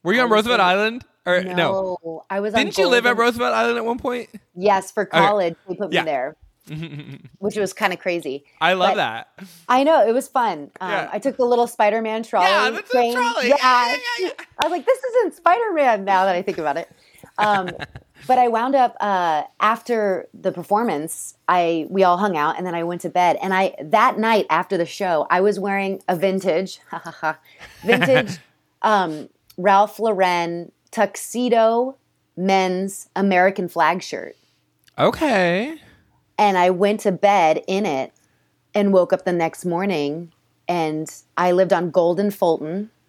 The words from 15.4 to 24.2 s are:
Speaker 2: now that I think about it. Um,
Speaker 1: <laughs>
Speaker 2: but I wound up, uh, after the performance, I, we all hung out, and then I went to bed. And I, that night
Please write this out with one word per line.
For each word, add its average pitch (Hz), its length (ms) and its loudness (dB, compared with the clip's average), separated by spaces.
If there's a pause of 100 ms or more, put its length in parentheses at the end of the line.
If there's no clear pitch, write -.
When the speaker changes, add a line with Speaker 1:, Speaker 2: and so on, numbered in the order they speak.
Speaker 2:
now 190 220 2
that 185 100 0
I 180 60 -4
think 180 160 -6
about 151 180 -4
it. 170 120 -8 (500)
Um, 202 320 0 (280)
Speaker 1:
<laughs> - 300 -20
Speaker 2:
but 254 100 4
I 247 100 4
wound 233 280 -2
up, 247 240 2
uh, 180 420 0 (180)
after 220 720 0
the 185 200 -4
performance, 175 840 -4 (140)
I, 170 420 2
we 190 140 2
all 175 140 4
hung 196 180 0
out, 151 200 0
and 185 100 -6
then 170 80 -6
I 170 100 -4
went 175 180 -6
to 170 80 -8
bed. 175 320 2
And 190 100 -2
I, 190 300 0
that 208 360 4
night 220 300 2